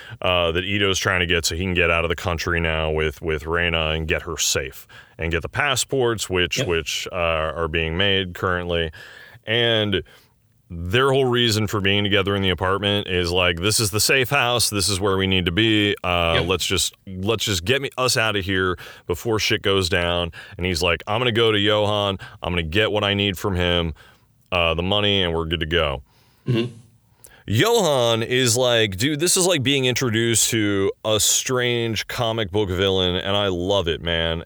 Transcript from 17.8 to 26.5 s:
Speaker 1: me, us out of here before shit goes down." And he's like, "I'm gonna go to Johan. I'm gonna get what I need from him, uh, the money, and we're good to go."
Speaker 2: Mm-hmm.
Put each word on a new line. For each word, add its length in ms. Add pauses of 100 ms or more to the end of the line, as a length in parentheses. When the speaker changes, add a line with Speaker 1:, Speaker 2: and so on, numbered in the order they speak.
Speaker 1:
me, 160
us 200
out 180
of 100
here 320 (300)
before 320
shit 240
goes 260
down." 440 (240)
And 100
he's 160
like, 240
"I'm 140
gonna 100
go 220
to 60
Johan. 600 (240)
I'm 100
gonna 120
get 260
what 140
I 100
need 240
from 160
him, 400 (560)
uh, 240
the 80
money, 400
and 100
we're 140
good 140
to 60
go." 360 (460)
Speaker 2:
Mm-hmm. 240 (760)